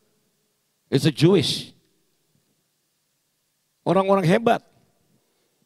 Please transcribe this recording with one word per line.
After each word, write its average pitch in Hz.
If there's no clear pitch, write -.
is 135
a 156
Jewish. -
Orang-orang 190
hebat. 226